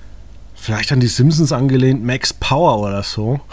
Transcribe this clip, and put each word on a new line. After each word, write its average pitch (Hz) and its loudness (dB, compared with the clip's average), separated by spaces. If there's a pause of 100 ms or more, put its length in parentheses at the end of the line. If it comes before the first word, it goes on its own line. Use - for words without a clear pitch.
(560)
vielleicht - -6
an 131 4
die 120 4
Simpsons 147 4
angelehnt, 131 2
Max 123 -4
Power 139 0
oder 101 -4
so. 120 -4 (120)